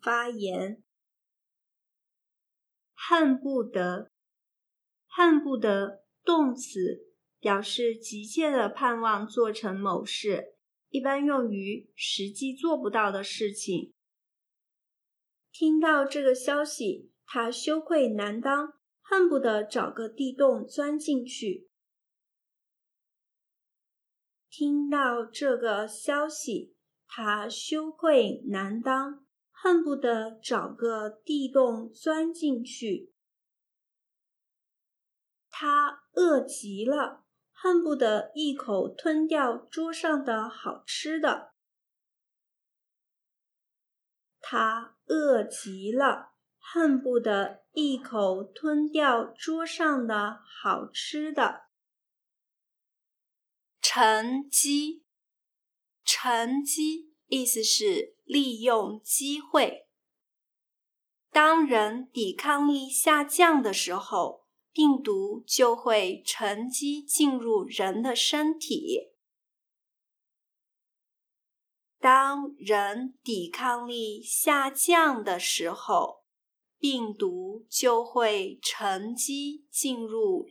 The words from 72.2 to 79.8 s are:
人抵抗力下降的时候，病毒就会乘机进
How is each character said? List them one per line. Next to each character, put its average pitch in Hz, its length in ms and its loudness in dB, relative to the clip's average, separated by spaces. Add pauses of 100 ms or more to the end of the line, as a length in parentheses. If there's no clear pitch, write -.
人 208 640 -2
抵 185 260 -6
抗 240 400 -4
力 226 340 -8
下 277 480 0
降 294 540 2
的 180 140 -2
时 - 320 -2
候， - 540 -2 (540)
病 247 340 -2
毒 196 580 -6
就 240 340 2
会 214 580 -2
乘 208 520 -4
机 285 560 -6
进 247 360 -4